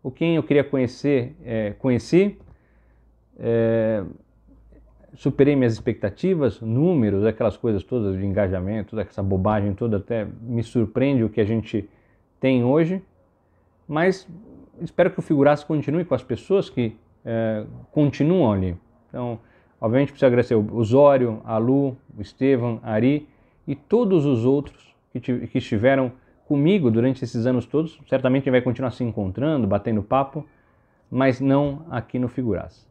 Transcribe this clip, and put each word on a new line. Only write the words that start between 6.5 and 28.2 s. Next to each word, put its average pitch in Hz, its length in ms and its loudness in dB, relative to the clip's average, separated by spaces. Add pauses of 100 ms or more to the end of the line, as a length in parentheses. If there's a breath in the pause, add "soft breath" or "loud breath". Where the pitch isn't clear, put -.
números, 113 640 2
aquelas 110 320 0
coisas 107 260 -2
todas 101 340 -2
de 95 80 -4
engajamento, 98 680 -2
toda 107 120 -6
essa - 180 -10
bobagem 101 540 0
toda, 113 220 -2
até 110 280 -4 (180)
me 117 200 -4
surpreende 123 600 0
o 107 40 0
que 110 120 -2
a 104 40 4
gente 110 460 -4 (480 soft breath)
tem 131 240 2
hoje, 165 400 0 (840)
mas 175 400 -2 (520)
espero 175 300 0
que - 80 -8
o 165 40 -6
Figuraça 147 440 2
continue 156 380 -2
com 156 100 -2
as 117 80 -4
pessoas 190 480 -2
que, 113 260 -4 (280)
é, 113 400 -4 (260)
continuam 147 640 2
ali. 92 240 -2 (320)
Então, 120 320 -10 (400 soft breath)
obviamente, 127 320 0
preciso - 140 0
agradecer 120 280 4
o 107 220 0
Osório, 123 680 4
a 110 140 -4
Lu, 131 380 0 (200)
o 107 60 -14
Estevam, 120 600 0
a 117 100 -6
Ari 135 360 2 (380 soft breath)
e 143 80 -4
todos 190 500 2
os 123 200 2
outros 139 500 -2 (180)
que 127 80 -8
ti-, 123 300 -4
que 131 80 -2
estiveram 123 540 0 (340 soft breath)
comigo 147 440 2
durante 123 320 0
esses 117 240 -4
anos 123 200 0
todos. 156 420 -4
Certamente 131 340 0